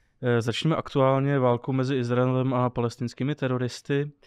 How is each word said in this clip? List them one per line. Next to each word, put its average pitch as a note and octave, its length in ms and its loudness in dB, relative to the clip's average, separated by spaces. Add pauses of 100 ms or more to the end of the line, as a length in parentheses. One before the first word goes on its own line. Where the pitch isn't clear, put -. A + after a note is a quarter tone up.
(220)
Eh, A#2+ 200 2
začneme D3+ 340 0
aktuálně C3+ 640 2
válkou B2 340 0
mezi C3 220 0
Izraelem B2+ 580 0
a B2 160 0
palestinskými B2 680 -4
teroristy. C3+ 760 -4 (160)